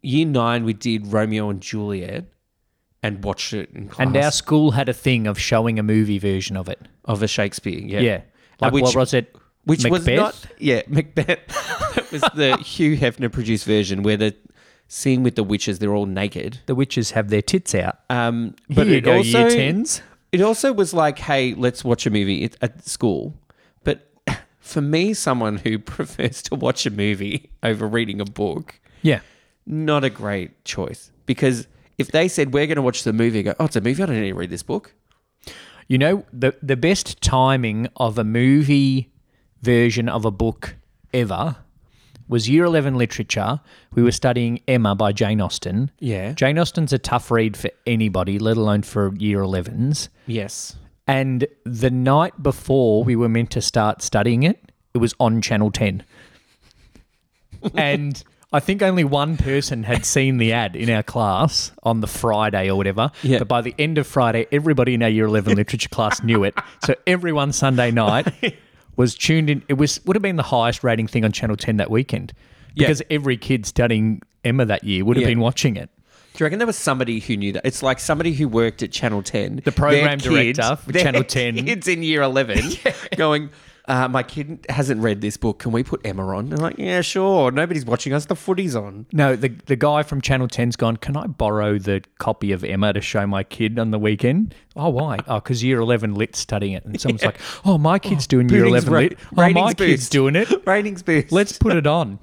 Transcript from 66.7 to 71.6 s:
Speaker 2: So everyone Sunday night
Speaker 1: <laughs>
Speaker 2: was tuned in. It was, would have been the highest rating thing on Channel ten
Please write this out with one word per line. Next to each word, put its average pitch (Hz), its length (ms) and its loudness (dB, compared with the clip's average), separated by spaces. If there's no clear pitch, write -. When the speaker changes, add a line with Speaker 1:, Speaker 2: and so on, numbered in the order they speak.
Speaker 2:
So 139 100 2
everyone 165 460 0
Sunday 123 380 2
night 117 360 4
Speaker 1:
<laughs> - 540 -8
Speaker 2:
was 123 180 2
tuned 160 360 2
in. 143 180 0
It 143 60 2
was, 143 300 0
would 190 120 0
have 214 60 0
been 190 140 -2
the 151 60 0
highest 120 420 0
rating 113 220 2
thing 110 180 0
on 107 80 2
Channel 107 240 -2
ten 110 220 -2